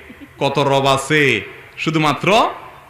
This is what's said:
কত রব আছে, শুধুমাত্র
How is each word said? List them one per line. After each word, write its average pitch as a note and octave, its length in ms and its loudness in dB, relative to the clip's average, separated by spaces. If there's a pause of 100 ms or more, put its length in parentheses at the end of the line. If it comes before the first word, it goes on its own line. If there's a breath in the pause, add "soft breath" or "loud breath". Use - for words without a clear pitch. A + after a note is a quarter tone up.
(380)
কত C#3 200 -2
রব C#3 280 2
আছে, C3+ 540 2 (380)
শুধুমাত্র D#3+ 720 0 (400)